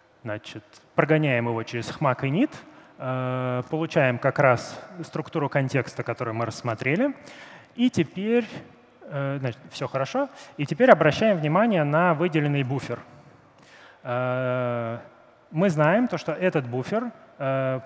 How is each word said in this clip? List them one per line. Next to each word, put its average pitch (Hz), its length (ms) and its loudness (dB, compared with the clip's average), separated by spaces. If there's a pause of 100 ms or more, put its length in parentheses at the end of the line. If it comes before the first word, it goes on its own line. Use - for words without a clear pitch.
(240)
Значит, 107 400 -10 (320)
прогоняем 147 520 0
его 113 160 -4
через 117 260 -8
хмак 135 340 -2
init, 156 280 -2 (480)
э, 127 680 -4
получаем 151 500 0
как 135 200 2
раз 131 400 4 (240)
структуру 151 460 -4
контекста, 131 540 -2
которую 113 320 -6
мы 117 100 -2
рассмотрели. 131 680 -2 (600)
И 247 140 2
теперь, 214 560 0 (560)
э, 139 380 -6
значит, 127 200 -4 (120)
всё - 160 -6
хорошо. 247 420 -2 (280)
И 147 100 -2
теперь 240 240 6
обращаем 190 460 6
внимание 170 460 2
на 160 300 4
выделенный 147 500 2
буфер. 123 360 -4 (1040)
Э, 123 960 -2 (500)
мы 175 220 2
знаем 165 360 4
то, 170 120 -4
что 160 140 -4
этот 170 340 0
буфер, 190 440 -4 (280)
э, 135 460 -2